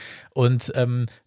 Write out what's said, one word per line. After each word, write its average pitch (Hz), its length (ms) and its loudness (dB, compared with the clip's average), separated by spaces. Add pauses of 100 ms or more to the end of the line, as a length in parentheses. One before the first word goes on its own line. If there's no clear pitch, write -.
(340)
und, 123 400 2
ähm, 123 320 0 (200)